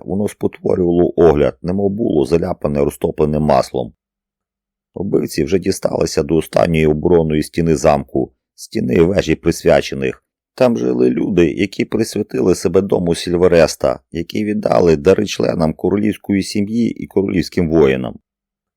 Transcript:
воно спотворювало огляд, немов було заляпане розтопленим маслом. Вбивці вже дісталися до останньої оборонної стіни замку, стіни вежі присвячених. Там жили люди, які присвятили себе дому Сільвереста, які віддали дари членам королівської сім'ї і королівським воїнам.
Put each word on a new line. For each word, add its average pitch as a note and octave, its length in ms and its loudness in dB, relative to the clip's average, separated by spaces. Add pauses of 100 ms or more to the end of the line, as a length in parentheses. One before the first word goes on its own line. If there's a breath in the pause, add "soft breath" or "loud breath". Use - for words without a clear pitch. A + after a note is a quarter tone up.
воно G2 240 -4
спотворювало - 880 -2
огляд, D2 460 4
немов G2 280 -4
було G2 340 -2
заляпане E2 600 -2
розтопленим D2+ 580 -2
маслом. C2+ 500 0 (1000)
Вбивці E2 500 -2
вже F2 140 0
дісталися - 640 -2
до D2+ 140 -2
останньої D#2+ 500 0
оборонної D#2 560 2
стіни E2 340 0
замку, C#2 560 -2 (220)
стіни - 480 -2
вежі E2 320 2
присвячених. C#2+ 920 -2 (300)
Там A#2+ 240 2
жили B2 320 0
люди, F2 400 2
які G2 340 -4
присвятили A2 680 -2
себе F#2 260 0
дому F2+ 340 0
Сільвереста, E2+ 840 2 (100)
які E2+ 340 -6
віддали G#2 520 2
дари F#2+ 300 2
членам - 480 -2
королівської G2+ 680 -2
сім'ї G#2+ 480 -2
і - 160 -10
королівським F#2+ 640 -2
воїнам. C2 480 2 (580)